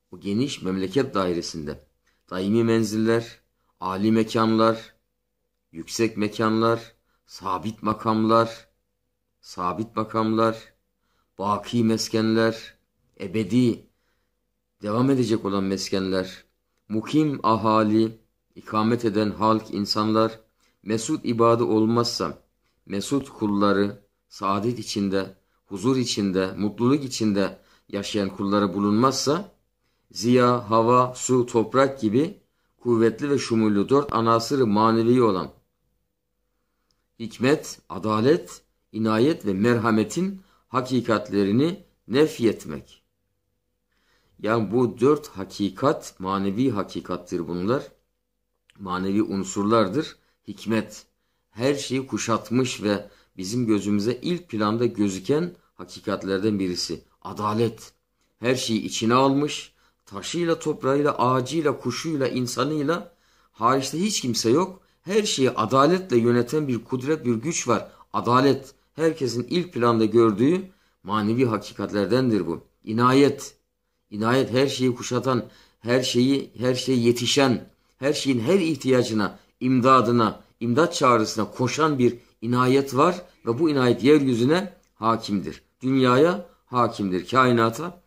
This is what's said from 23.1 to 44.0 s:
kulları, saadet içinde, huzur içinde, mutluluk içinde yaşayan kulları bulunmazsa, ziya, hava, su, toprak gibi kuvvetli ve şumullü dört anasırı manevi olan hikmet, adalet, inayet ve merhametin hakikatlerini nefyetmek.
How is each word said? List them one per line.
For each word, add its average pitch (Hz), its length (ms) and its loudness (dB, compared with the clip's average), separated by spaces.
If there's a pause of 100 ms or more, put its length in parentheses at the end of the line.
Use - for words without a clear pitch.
kulları, 101 720 0 (260)
saadet 104 500 -4
içinde, 98 560 -4 (300)
huzur 104 320 -2
içinde, 98 600 -2
mutluluk 120 460 0
içinde 101 560 -2 (300)
yaşayan 101 400 -4
kulları 101 440 0
bulunmazsa, 131 800 0 (600)
ziya, 120 580 2
hava, 120 460 4
su, 123 300 0
toprak 127 560 0
gibi 123 400 0 (360)
kuvvetli 113 520 2
ve 139 80 2
şumullü 107 520 2
dört 139 240 2
anasırı 117 540 2
manevi 113 540 4
olan 92 300 0 (1700)
hikmet, 127 600 -2 (100)
adalet, 110 720 0 (300)
inayet 110 540 0
ve 101 80 -2
merhametin 113 880 0 (260)
hakikatlerini 120 1160 -2 (240)
nefyetmek. 120 960 -2 (1400)